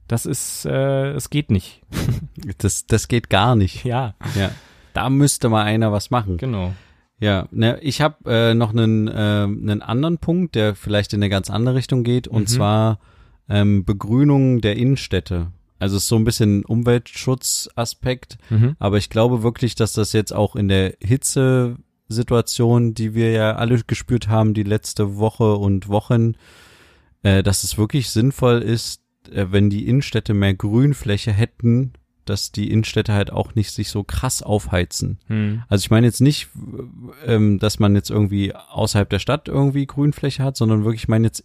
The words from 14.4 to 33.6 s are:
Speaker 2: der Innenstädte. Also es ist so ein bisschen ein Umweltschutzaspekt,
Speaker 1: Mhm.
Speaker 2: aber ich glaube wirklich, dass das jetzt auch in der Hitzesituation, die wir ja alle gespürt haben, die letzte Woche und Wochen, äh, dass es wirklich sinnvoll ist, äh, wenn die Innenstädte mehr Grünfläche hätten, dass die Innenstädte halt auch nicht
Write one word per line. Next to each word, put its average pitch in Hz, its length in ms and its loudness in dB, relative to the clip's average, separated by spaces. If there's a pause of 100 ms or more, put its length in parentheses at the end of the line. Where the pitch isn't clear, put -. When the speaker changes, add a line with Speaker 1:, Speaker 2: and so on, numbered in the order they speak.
Speaker 2:
der 104 160 0
Innenstädte. 90 760 -2 (280)
Also 98 160 0
es 98 80 0
ist - 40 -4
so 117 80 2
ein 110 80 4
bisschen 104 360 2
ein - 40 -6
Umweltschutzaspekt, - 1700 -2 (120)
Speaker 1:
Mhm. 117 280 2
Speaker 2:
aber 104 200 0
ich - 120 -4
glaube 117 320 2
wirklich, 117 320 -2
dass 107 200 -2
das 107 180 -2
jetzt 107 200 0
auch 104 220 0
in 101 140 0
der 95 320 0
Hitzesituation, 120 1900 0
die 110 200 -4
wir 113 180 2
ja 110 240 0
alle 117 300 0
gespürt 113 420 -2
haben, 110 260 2
die 107 80 -2
letzte 101 540 -2
Woche 107 380 2
und 101 340 0
Wochen, 113 460 0 (880)
äh, 98 200 4
dass 98 220 0
es - 140 -6
wirklich 107 320 0
sinnvoll 117 520 2
ist, 113 400 -4 (300)
äh, 101 180 -2
wenn 101 200 4
die 101 180 -4
Innenstädte 117 460 0
mehr 101 200 2
Grünfläche 110 800 0
hätten, 117 600 0 (320)
dass - 280 -6
die 104 180 -4
Innenstädte 107 440 0
halt 101 180 0
auch - 240 -4
nicht 107 160 -2